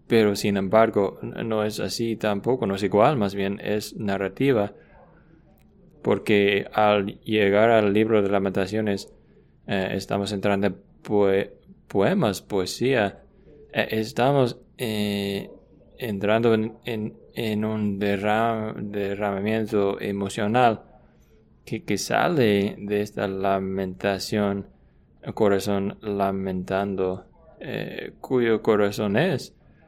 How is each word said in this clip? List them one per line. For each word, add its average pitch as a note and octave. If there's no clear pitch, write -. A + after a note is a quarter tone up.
pero G#2
sin G2+
embargo G#2
n-, A#2
no A2
es G#2+
así A2
tampoco, G#2+
no G2
es G2
igual, G#2+
más G2+
bien G2
es G#2
narrativa. G#2
Porque G2+
al G#2
llegar G#2+
al G#2+
libro G#2+
de G2
Lamentaciones, G2
eh, F#2+
estamos G2+
entrando G2+
en F#2
poe-, G2+
poemas, A2
poesía. G#2
Eh, -
estamos, A#2+
eh, G#2
entrando A2
en, A2
en, A2
en G#3+
un G3+
derram-, G#2+
derramamiento G2+
emocional G#2
que, -
que G2+
sale A2+
de G2+
esta G#2
lamentación, G2
el -
corazón G2+
lamentando, F#2+
eh, G#2+
cuyo A#2
corazón G#2
es. D3+